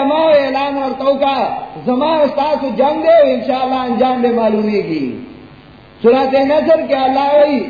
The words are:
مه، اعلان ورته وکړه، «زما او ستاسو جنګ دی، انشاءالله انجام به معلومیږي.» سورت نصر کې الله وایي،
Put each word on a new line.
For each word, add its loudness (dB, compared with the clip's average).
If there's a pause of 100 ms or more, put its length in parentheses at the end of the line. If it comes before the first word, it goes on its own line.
(120)
مه، 0 (220)
اعلان -4
ورته -6
وکړه، 0 (480)
«زما 0
او 2
ستاسو -2 (120)
جنګ 0 (100)
دی، 6 (160)
انشاءالله -2
انجام 0
به 2
معلومیږي.» -2 (960)
سورت 2 (180)
نصر 2
کې -2 (100)
الله 0 (120)
وایي، 2 (100)